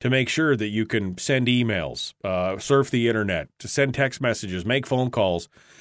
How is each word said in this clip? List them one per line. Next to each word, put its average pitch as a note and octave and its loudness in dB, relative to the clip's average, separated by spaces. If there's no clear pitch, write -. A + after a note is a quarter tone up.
to B2 0
make C3 2
sure D#3 2
that G#2+ -2
you G#2+ 0
can F#2+ -2
send C3 0
emails, A2 0
uh, F#2+ -2
surf C#3 2
the A#2+ 2
internet, G2+ 0
to - -14
send C#3 0
text C3+ -2
messages, F#2+ -2
make C3 0
phone B2+ 0
calls F#2 0